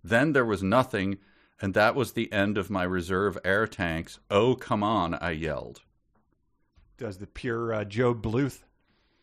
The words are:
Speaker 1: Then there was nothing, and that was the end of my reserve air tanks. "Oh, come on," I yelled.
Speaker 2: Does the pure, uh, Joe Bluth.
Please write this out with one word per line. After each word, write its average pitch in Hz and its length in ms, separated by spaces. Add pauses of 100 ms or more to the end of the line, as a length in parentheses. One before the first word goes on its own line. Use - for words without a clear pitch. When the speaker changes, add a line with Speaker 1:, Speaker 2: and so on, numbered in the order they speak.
Speaker 1:
Then 123 300
there 131 100
was 104 180
nothing, 98 560 (440)
and 98 140
that 110 200
was 127 160
the 113 220
end 104 240
of 92 120
my 95 140
reserve 92 640
air 101 200
tanks. 85 540 (100)
"Oh, 117 260
come 107 280
on," 95 300
I 85 180
yelled. 73 480 (1160)
Speaker 2:
Does 101 220
the 101 80
pure, 117 460
uh, 107 120
Joe 120 280
Bluth. 117 500 (600)